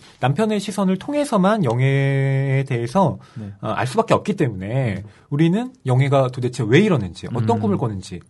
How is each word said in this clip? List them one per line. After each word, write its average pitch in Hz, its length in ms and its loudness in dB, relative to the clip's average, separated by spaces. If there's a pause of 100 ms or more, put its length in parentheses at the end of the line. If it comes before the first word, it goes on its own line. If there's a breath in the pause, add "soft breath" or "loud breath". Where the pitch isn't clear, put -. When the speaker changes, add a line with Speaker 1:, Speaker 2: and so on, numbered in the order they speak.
(200 loud breath)
Speaker 1:
남편의 208 400 2
시선을 190 380 -2
통해서만 226 640 0
영예에 135 1000 2
대해서, 131 560 0 (160 loud breath)
Speaker 2:
네. 104 160 -12 (100)
Speaker 1:
어, 120 60 -6
알 104 180 -2
수밖에 214 300 0
없기 - 200 -2
때문에 113 600 -2 (100)
Speaker 2:
음. 101 40 -18 (200 loud breath)
Speaker 1:
우리는 175 420 2 (140)
영예가 131 440 2
도대체 123 380 -4
왜 131 120 6
이러는지, 123 560 0
어떤 117 220 0
Speaker 2:
음. - 40 -4
Speaker 1:
꿈을 202 160 0
꿨는지 98 420 -6 (100)